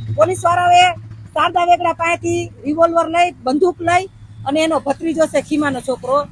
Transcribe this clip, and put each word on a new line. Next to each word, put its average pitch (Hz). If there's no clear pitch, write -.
પોલીસવાળાઓએ 349
શારદા 349
વેગડા 349
પાસેથી 339
રિવોલ્વર 330
લઈ, 349
બંદૂક 262
લઈ 349
અને 285
એનો 320
ભત્રીજો 311
છે 302
ખીમાનો 285
છોકરો 262